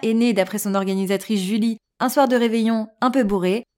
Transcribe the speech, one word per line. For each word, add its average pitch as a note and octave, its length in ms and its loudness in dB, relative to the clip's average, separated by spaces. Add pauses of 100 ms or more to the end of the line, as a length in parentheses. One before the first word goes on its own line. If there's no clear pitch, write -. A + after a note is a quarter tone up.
est A3 100 0
né, A#3 200 2
d'après F#3+ 260 -2
son G3 160 -4
organisatrice G3 680 -2
Julie, A3 360 -2 (220)
un B3+ 100 -2
soir C4 180 4
de B3 80 2
réveillon A3+ 520 0 (140)
un B3+ 80 2
peu B3+ 140 2
bourré, G3 400 0 (140)